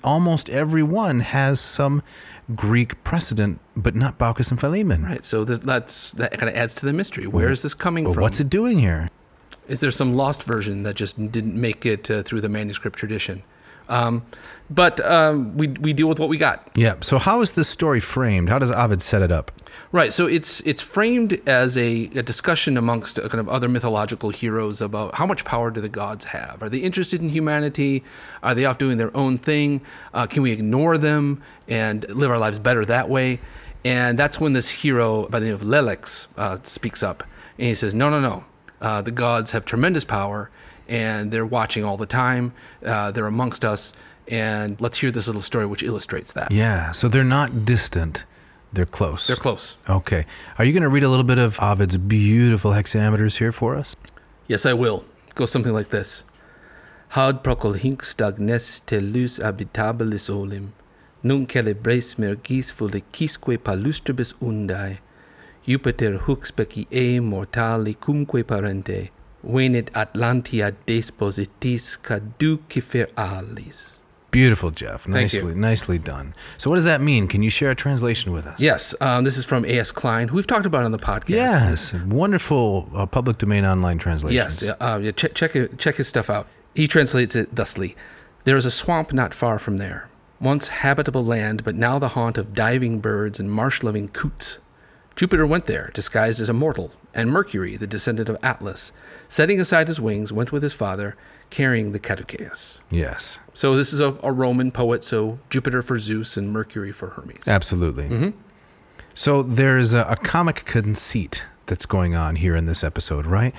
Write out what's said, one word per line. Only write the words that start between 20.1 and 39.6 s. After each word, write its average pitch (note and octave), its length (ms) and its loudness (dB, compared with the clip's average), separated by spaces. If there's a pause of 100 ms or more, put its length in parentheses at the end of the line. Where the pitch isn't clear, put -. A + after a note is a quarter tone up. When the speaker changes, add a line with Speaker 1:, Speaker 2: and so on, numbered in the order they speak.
Speaker 2:
So F3 160 4
it's, D#3+ 380 0
it's D3 160 0
framed A3+ 680 0
as B2+ 300 4
a, A#2 360 0
a C3 80 -2
discussion D3+ 540 0
amongst, A#2 420 0
uh, A#2+ 120 -4
kind A#2 100 -4
of A2 80 -4
other A#2+ 220 0
mythological A2 600 -2
heroes A2 500 -4
about G#2 340 -4
how D#3+ 100 -2
much F#3+ 200 -2
power A#2 260 -2
do A2 80 -6
the G#2 80 -4
gods G#2 380 -8
have? - 360 -10
Are G#2+ 60 -6
they B2 120 -4
interested F3+ 420 -2
in E3 80 -2
humanity? D3 720 0 (400)
Are B2 100 2
they B2+ 120 2
off B2+ 120 0
doing C3 200 0
their A2+ 180 -2
own C3 220 2
thing? D3 420 0 (340)
Uh, A#2+ 140 0
can C#3+ 160 0
we B2 80 2
ignore B2 460 2
them D3 440 2 (280)
and G#2+ 400 0
live C3 200 0
our A#2+ 100 2
lives G#2+ 200 0
better A#2 240 2
that A#2 240 2
way? B2+ 320 0 (460)
And B2 340 2
that's C#3+ 180 2
when D#3 140 0
this B2 180 2
hero A#2 600 0
by A2+ 100 -2
the A2 60 -2
name G#2+ 100 -2
of G2 60 -8
Lelex, A2+ 640 0 (100)
uh, F#2+ 260 -4
speaks - 380 -4
up. F#2+ 220 -4 (340)
And B2 120 -2
he A2+ 40 2
says, G2+ 220 -2
"No, C#3 140 4
no, D3 100 2
no. G#2 240 -2 (380)
Uh, G#2+ 200 -2
the A#2 100 -6
gods A#2+ 400 0
have A2+ 120 -2